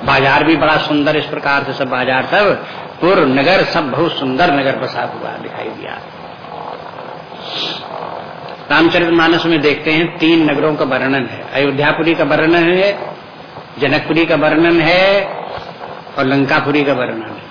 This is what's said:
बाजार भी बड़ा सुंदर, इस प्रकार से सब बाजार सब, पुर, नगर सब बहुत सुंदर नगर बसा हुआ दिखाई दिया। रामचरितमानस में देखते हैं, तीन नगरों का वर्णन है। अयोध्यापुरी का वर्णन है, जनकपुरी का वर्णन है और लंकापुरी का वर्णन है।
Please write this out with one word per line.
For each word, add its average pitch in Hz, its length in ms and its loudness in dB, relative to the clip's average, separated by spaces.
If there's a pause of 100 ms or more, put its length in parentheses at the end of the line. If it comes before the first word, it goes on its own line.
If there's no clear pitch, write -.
बाजार 139 400 4
भी 160 120 4
बड़ा 151 200 4
सुंदर, 151 400 2
इस 143 80 0
प्रकार 143 400 -2
से 135 80 -6
सब 127 160 -4
बाजार 127 380 0
सब, 180 280 4 (460)
पुर, 175 260 4
नगर 143 380 4
सब 156 260 -2
बहुत 147 220 0
सुंदर 139 420 0
नगर 135 220 0
बसा 120 260 -6
हुआ 117 280 -8
दिखाई 113 380 -10
दिया। 52 320 -12 (2750)
रामचरितमानस 165 760 4
में 165 140 2
देखते 147 320 0
हैं, 160 260 0
तीन 160 320 4
नगरों 147 240 0
का 151 100 0
वर्णन 131 420 0
है। - 260 -12
अयोध्यापुरी 147 600 2
का 160 100 2
वर्णन 165 540 4
है, 202 380 0 (640)
जनकपुरी 147 480 2
का 160 100 2
वर्णन 160 440 4
है 190 440 4 (920)
और 139 60 0
लंकापुरी 139 600 2
का 143 80 2
वर्णन 117 300 -2
है। - 280 -12